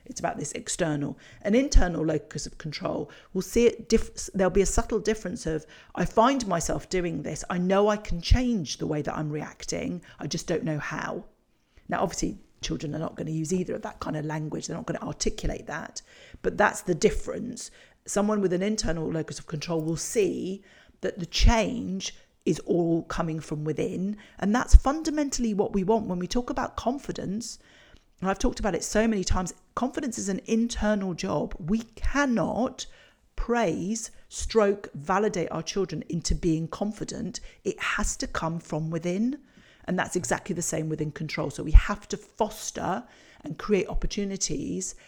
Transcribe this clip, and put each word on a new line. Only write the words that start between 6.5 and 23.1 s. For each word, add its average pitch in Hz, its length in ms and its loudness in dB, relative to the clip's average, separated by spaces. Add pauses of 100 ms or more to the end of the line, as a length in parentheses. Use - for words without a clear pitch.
doing 170 320 0
this. - 300 -6
I 175 80 0
know 190 280 6
I 208 100 4
can 190 220 -2
change 240 600 4
the 165 80 -2
way 151 160 0
that - 120 -4
I'm 151 140 -2
reacting. - 720 -6 (180)
I 165 60 -6
just 156 220 -6
don't - 160 0
know 156 160 0
how. - 440 -6 (640)
Now, - 140 0
obviously, - 380 -2 (220)
children 151 340 -4
are 151 40 -4
not - 160 -6
gonna 160 160 -6
use 160 220 -2
either 185 220 0
of 214 80 -8
that - 160 -10
kind - 180 -4
of 151 80 -4
language. 156 420 -4
They're 170 80 -6
not 170 120 -8
gonna 170 200 -4
articulate - 600 -2
that. - 340 -10 (400)
But 180 160 0
that's - 240 4
the 180 140 0
difference. - 720 0 (380)
Someone 208 340 2
with 180 120 2
an 180 100 2
internal 165 460 0
locus 160 280 -4
of - 80 -14
control 160 360 -2
will 156 160 -2
see 185 680 0 (360)
that - 200 -4
the 170 60 -4
change 190 880 4 (300)
is 170 140 2
all 165 440 2
coming 160 380 -2